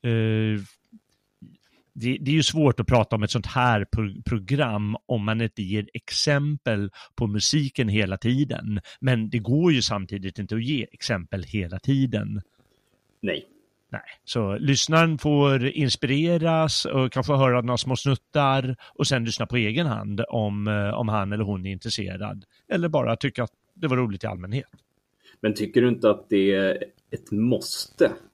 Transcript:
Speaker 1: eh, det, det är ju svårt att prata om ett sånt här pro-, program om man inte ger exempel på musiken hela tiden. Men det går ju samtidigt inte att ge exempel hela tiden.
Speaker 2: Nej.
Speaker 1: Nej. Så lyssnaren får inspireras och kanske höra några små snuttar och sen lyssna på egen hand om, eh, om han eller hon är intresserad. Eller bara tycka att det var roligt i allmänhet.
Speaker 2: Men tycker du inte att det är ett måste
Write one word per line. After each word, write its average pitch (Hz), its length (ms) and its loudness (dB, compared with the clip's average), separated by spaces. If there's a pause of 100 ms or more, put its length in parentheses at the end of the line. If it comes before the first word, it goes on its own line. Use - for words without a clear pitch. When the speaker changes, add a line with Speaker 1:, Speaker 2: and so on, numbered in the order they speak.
Speaker 1:
eh, 110 580 0 (1400)
det, 123 240 -2
det 135 100 0
är 156 40 4
ju 160 80 6
svårt 147 360 4
att 113 80 0
prata 117 280 4
om 104 80 0
ett 101 80 -2
sånt 113 140 -2
här 120 400 2
pro-, 107 400 -4
program 107 800 -2
om 110 200 -2
man 110 160 0
inte 113 220 -4
ger 101 300 -2
exempel 139 960 -2 (260)
på 120 120 -2
musiken 127 640 0
hela 98 280 0
tiden. 120 600 -2 (200)
Men 120 300 0
det 117 100 0
går 147 340 2
ju 127 80 4
samtidigt 98 580 -6
inte 104 160 -4
att 113 80 -2
ge 131 280 -2
exempel 95 520 -6
hela 92 360 -4
tiden. 104 640 0 (800)
Speaker 2:
Nej. 85 240 -4 (460)
Speaker 1:
Nej. 104 100 -10 (220)
Så 104 340 -2
lyssnaren 156 600 2
får 143 500 4
inspireras 160 1200 0
och 131 260 0
kanske 135 220 0
höra 131 280 4
några 120 160 -2
små 131 180 -2
snuttar 135 800 0 (200)
och 143 120 0
sen 123 180 0
lyssna 113 200 -4
på 123 120 -2
egen 117 300 0
hand 104 420 -4
om, 104 380 -2
eh, 104 260 0
om 113 140 -2
han 104 260 -2
eller 107 100 -2
hon 98 220 -4
är 98 60 -4
intresserad. 98 720 -8 (220)
Eller 175 220 0
bara 123 260 0
tycka 127 280 -4
att 113 80 -6 (220)
det - 140 -4
var 127 100 2
roligt 110 260 -2
i 110 40 -4
allmänhet. 98 420 -6 (720)
Speaker 2:
Men 107 120 0
tycker 107 280 2
du 123 60 6
inte 110 220 4
att - 200 0
det 98 260 4
är 95 280 0 (280)
ett - 200 -10
måste 113 800 0 (220)